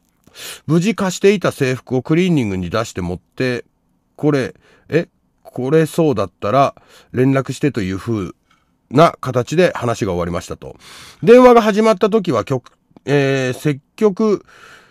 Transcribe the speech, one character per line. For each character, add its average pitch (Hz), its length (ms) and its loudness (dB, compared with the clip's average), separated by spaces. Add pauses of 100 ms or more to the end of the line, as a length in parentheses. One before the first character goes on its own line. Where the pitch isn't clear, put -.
(680)
無 160 120 2
事 202 140 -2
貸 190 240 -4
し - 20 -12
て 196 140 4
い 202 60 0
た 147 120 -2
制 131 220 -2
服 123 220 -8
を 127 80 -2
ク 156 120 0
リ 180 120 2
ー - 20 0
ニ 151 140 2
ン 107 60 -2
グ 95 80 -4
に 90 120 -6
出 113 160 -4
し - 80 -16
て 98 80 -8
持 90 140 -6
っ - 20 -14
て、 - 480 -8 (500)
こ 147 140 -2
れ、 135 240 -2 (340)
え？ 160 200 -2 (340)
こ 127 300 -6
れ 160 160 2
そ 156 240 0
う 120 40 0
だ 98 100 -2
っ - 40 -12
た - 220 -6
ら 131 240 2 (360)
連 131 200 2
絡 135 220 -2
し - 60 -12
て 147 120 0
と 113 100 -6
い 92 120 -4
う 95 40 -6
風 101 360 -6 (580)
な 160 280 4
形 127 380 -4
で 175 160 4
話 117 320 -4
が 95 60 -4
終 87 80 -2
わ 87 80 -2
り 87 40 -6
ま 87 80 -4
し 87 60 -14
た - 100 -12
と。 - 200 -18 (480)
電 233 180 8
話 247 140 8
が 233 80 4
始 214 180 0
ま 220 120 2
っ 190 40 -2
た 214 140 0
時 185 200 -2
は、 107 120 0
局-、 - 280 -6 (340)
え 135 500 0
ー、 - 40 -18
積 147 220 -4 (140)
極、 214 500 0 (460)